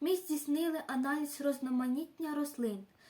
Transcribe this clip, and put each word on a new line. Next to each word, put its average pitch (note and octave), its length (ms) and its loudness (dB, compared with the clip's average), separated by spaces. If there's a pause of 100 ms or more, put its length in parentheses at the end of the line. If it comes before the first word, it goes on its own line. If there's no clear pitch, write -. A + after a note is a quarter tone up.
Ми F4+ 160 4
здійснили D#4 680 0
аналіз C#4+ 540 0
розноманіття C4+ 920 0
рослин, A#3+ 520 -2 (240)